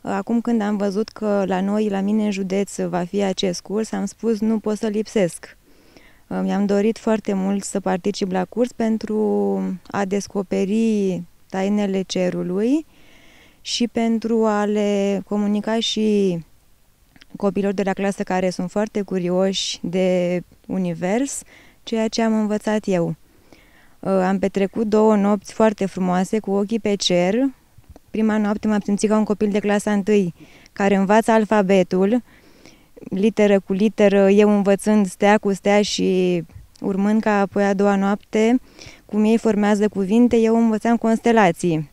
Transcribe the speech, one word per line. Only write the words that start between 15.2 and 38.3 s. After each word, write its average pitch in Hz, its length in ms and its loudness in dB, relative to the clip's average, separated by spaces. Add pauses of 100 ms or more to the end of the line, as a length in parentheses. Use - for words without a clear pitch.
comunica 208 520 -2
și 208 600 0 (1000)
copiilor 196 360 -2
de 196 100 -2
la 190 100 -2
clasă, 196 300 -4
care 185 260 -2
sunt 180 220 -6
foarte 214 300 -4
curioși 185 800 -2
de 180 600 0 (260)
univers, 185 720 -4 (420)
ceea 220 240 -4
ce 226 140 -4
am 220 180 0
învățat 214 460 -2
eu. 170 300 -2 (840)
Am 190 400 0
petrecut 196 480 -2
două 214 280 4
nopți 202 380 0
foarte 220 320 0
frumoase 185 540 -2
cu 196 120 -6
ochii 202 280 -2
pe 208 160 0
cer. 180 400 0 (720)
Prima 214 280 0
noapte 208 300 -2
m-am 214 120 2
simțit 202 300 0
ca 214 80 4
un 220 60 2
copil 208 260 0
de 202 100 0
clasa 208 320 0
întâi, 202 420 0 (400)
care 202 220 2
învață 196 360 4
alfabetul, 196 920 2 (720)
literă 202 680 2
cu 190 140 -4
literă, 196 560 4
eu 208 200 6
învățând 202 580 2
stea 202 300 2
cu 208 160 0
stea 202 280 2
și 185 600 0 (380)
urmând 202 400 0
ca 214 180 2
apoi 196 240 0
a 202 100 2
doua 202 220 2
noapte, 214 640 0 (460)